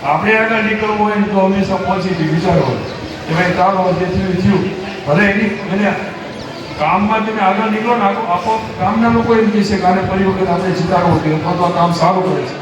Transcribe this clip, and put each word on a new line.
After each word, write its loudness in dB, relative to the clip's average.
આપણે 2
આગળ 0
નીકળવું -2
હોય 0
ને 2
તો 0
હંમેશા 2
પોઝિટિવ -2
વિચારવાનું 0
કે -6
ભાઈ 0
ચાલો 2
જે 0
થયું -2
એ 0
થયું. 2
ભલે 4
એની, 0
એને 0
કામમાં 2
તમે -2
આગળ 2
નીકળો 0
ને, 0
આપો-, 0
આપોઆપ 0
ગામના 2
લોકો 2
એમ 4
કહેશે 2
કે -2
આને 2
ફરી 0
વખત 0
આપણે 0
જીતાડવો 2
જોઈએ 0
અથવા -2
તો 0
આ 2
કામ 0
સારું 2
કરે 0
છે -8